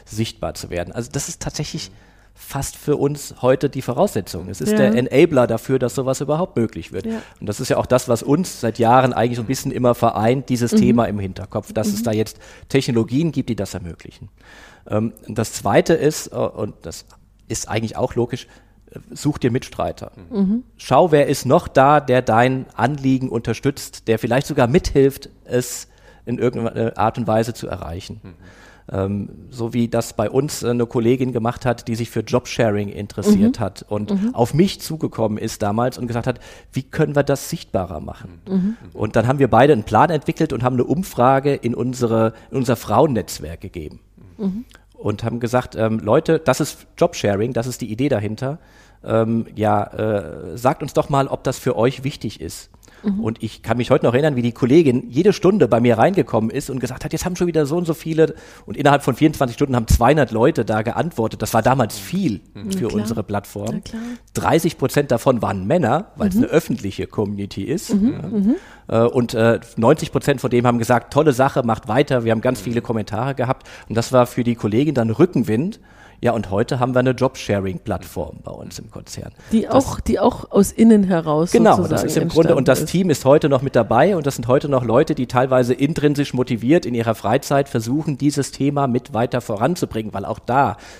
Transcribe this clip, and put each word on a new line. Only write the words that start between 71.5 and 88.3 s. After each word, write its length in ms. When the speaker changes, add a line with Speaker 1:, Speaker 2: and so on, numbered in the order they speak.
Speaker 1:
macht 240
weiter." 340
Wir 80
haben 100
ganz 200
Speaker 3:
Mhm. 40
Speaker 1:
viele 180
Kommentare 520
gehabt. 320
Und 80
das 160
war 140
für 180
die 100
Kollegin 400
dann 160
Rückenwind. 720
Ja, 60
und 220
heute 260
haben 160
wir 60
eine 100
Jobsharing-Plattform 1300
bei 80
uns 260
im 140
Konzern. 400
Speaker 2:
Die 120
Speaker 1:
Das 100
Speaker 2:
auch, 260
die 220
auch 320
aus 180
innen 320
heraus 480
Speaker 1:
Genau, 280
Speaker 2:
sozusagen 240
Speaker 1:
das 20
ist 120
im 120
Grunde, 260
und 140
das 100
Speaker 2:
entstanden 60
ist. 80
Speaker 1:
Team 180
ist 140
heute 240
noch 120
mit 140
dabei 420
und 80
das 120
sind 100
heute 220
noch 160
Leute, 320
die 100
teilweise 480
intrinsisch 580
motiviert 540
in 80
ihrer 220
Freizeit 520
versuchen, 500
dieses 340